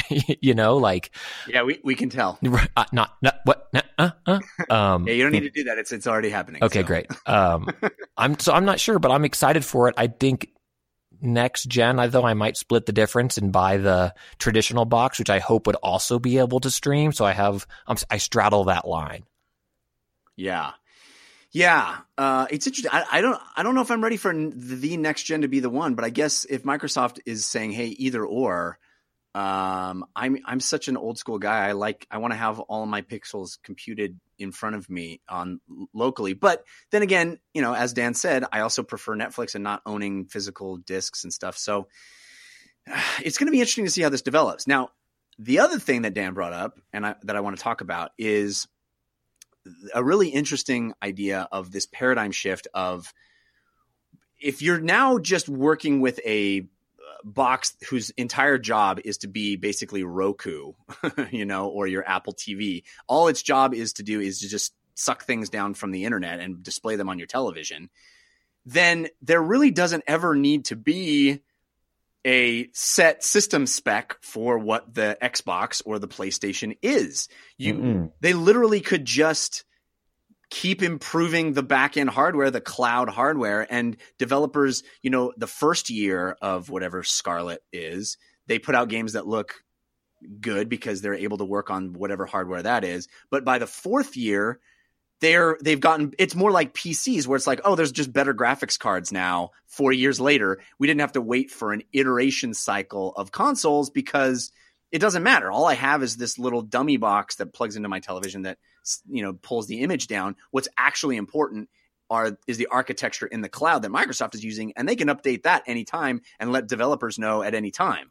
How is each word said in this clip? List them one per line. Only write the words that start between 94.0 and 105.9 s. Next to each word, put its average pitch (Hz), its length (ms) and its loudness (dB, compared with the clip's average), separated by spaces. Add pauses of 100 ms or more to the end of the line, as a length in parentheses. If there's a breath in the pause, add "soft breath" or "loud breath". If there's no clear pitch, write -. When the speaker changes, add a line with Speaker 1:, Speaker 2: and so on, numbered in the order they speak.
Speaker 2:
year, 110 440 0 (600)
they're, 165 420 4
they've 151 160 2
gotten, 151 400 4
it's 185 160 2
more 190 160 4
like 175 240 2
P 170 200 -6
Cs 160 340 -2
where 135 80 2
it's 131 100 -2
like, 131 180 0
"Oh, 196 120 4
there's 156 160 2
just 135 200 -4
better 139 220 2
graphics 123 420 0
cards 92 360 -2
now 90 380 -2 (160 soft breath)
four 135 260 2
years 131 280 2
later." 117 380 4 (220 loud breath)
We 139 80 4
didn't 147 140 2
have 143 100 -2
to 135 80 0
wait 123 320 -2
for 107 200 -4
an 107 200 -6
iteration 131 640 2
cycle 98 580 -4
of 101 180 -8
consoles 151 580 2
because 135 640 -2 (400 soft breath)
it 165 80 -4
doesn't 180 240 2
matter. 185 260 4
All 113 160 2
I 160 100 6
have 139 280 2